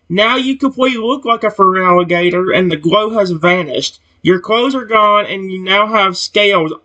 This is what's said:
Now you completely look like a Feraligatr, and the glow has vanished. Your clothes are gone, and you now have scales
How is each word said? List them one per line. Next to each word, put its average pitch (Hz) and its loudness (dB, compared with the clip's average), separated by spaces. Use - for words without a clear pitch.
Now 220 0
you 269 -2
completely 254 -2
look 262 -4
like 233 -2
a 208 0
Feraligatr, 180 2
and 180 2
the 160 -2
glow 190 -2
has 208 0
vanished. 160 -4
Your 180 2
clothes 240 0
are 254 -6
gone, 208 2
and 190 -8
you 185 -8
now 196 0
have 202 0
scales 190 0